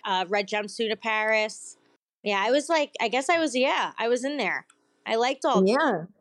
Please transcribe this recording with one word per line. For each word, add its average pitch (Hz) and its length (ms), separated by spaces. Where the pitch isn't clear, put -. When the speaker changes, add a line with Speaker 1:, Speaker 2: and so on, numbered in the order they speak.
Speaker 1:
uh, 185 240
Red 202 200
Jumpsuit 208 440
of 214 80
Paris. 214 800
Yeah, 202 200
I 220 60
was, 285 200
like, 311 300
I 233 80
guess 262 220
I 339 80
was, 302 180
yeah, 262 440
I 220 80
was 247 180
in 294 120
there. 175 280
I 226 120
liked 262 280
all 233 180
Speaker 2:
Yeah. 214 420